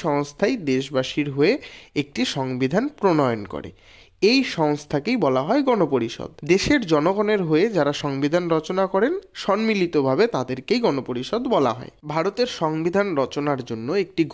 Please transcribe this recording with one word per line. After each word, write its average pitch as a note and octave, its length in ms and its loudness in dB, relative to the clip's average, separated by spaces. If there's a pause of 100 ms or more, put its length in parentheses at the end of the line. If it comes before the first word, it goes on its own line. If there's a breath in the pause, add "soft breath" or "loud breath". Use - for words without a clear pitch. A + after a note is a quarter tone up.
সংস্থাই D3+ 500 0 (160)
দেশবাসীর C#3 600 -2
হয়ে D3 240 2 (420 loud breath)
একটি D3 260 -4 (140)
সংবিধান C3 480 0 (120)
প্রণয়ন C3+ 500 2
করে। - 260 -10 (500 soft breath)
এই A#3+ 180 6 (180)
সংস্থাকেই D3+ 680 0
বলা C3 180 2
হয় A#3+ 200 2
গণপরিষদ। D3 680 0 (220)
দেশের C4 340 4
জনগণের G3 560 2
হয়ে D#3 280 2
যারা D3 220 2 (100)
সংবিধান C#3+ 460 0
রচনা E3 380 0
করেন, F#3+ 260 2 (320)
সম্মিলিতভাবে F#3+ 840 2
তাদেরকেই C3 520 -2
গণপরিষদ C#3 680 -2
বলা D3 240 2
হয়। A#2+ 200 -10 (140)
ভারতের F3+ 420 -2 (120)
সংবিধান E3+ 460 0 (140)
রচনার C#3+ 440 -2
জন্য A#2 240 -8 (160)
একটি - 180 -2 (120)